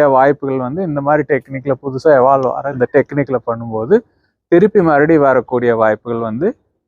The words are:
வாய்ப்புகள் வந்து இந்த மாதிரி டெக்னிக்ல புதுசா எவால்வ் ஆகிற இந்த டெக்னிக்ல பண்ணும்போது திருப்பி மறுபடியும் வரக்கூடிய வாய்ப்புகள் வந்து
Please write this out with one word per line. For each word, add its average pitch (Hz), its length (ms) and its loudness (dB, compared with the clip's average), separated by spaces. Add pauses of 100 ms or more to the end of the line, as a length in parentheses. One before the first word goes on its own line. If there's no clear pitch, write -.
வாய்ப்புகள் 135 500 2
வந்து 131 260 -6
இந்த 147 180 -6
மாதிரி 147 260 0
டெக்னிக்ல 135 540 -4
புதுசா 135 360 -2
எவால்வ் 131 320 2
ஆகிற 135 240 -8
இந்த 123 180 -2
டெக்னிக்ல 139 540 -2
பண்ணும்போது 117 500 -4 (560)
திருப்பி 196 300 2
மறுபடியும் 151 420 2
வரக்கூடிய 123 520 0
வாய்ப்புகள் 113 440 -2
வந்து 117 280 -4 (400)